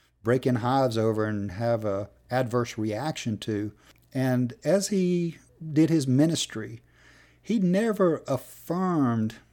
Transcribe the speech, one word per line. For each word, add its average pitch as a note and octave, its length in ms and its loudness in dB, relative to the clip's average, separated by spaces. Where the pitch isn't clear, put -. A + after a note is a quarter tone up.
break B2+ 240 2
in B2 100 2
hives B2 400 0
over A2 280 0
and G#2 260 -4
have A2+ 340 -2
a G#2 240 -4
adverse B2 480 -2
reaction A2 600 -4
to. G#2 340 -4
And B2+ 480 0
as F#3+ 260 0
he F3+ 500 0
did D#3 180 4
his D3+ 160 2
ministry, B2+ 760 0
he A3+ 160 0
never F#3 680 2
affirmed C#3 1040 0